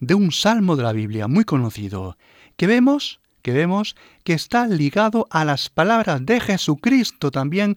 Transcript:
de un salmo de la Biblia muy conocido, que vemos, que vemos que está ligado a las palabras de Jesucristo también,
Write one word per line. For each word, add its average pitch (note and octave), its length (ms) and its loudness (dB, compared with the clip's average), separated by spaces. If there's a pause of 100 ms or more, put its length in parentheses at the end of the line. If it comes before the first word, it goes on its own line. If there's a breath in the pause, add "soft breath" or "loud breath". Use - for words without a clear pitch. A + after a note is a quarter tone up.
de C3+ 140 0
un F#3+ 180 2
salmo G3 420 2
de B2+ 80 0
la A2+ 80 0
Biblia G#2+ 380 -4
muy G#3 160 2
conocido, G2+ 720 -4 (400 soft breath)
que E3+ 100 0
vemos, B3 540 2 (200)
que B2 120 -4
vemos F3+ 420 -2 (300 soft breath)
que E3+ 80 0
está A#3+ 340 0
ligado G#3 600 0
a D#3 160 0
las C#3+ 240 -2
palabras F#3 560 0
de A3+ 160 0
Jesucristo F#3+ 880 0
también, F3+ 460 -2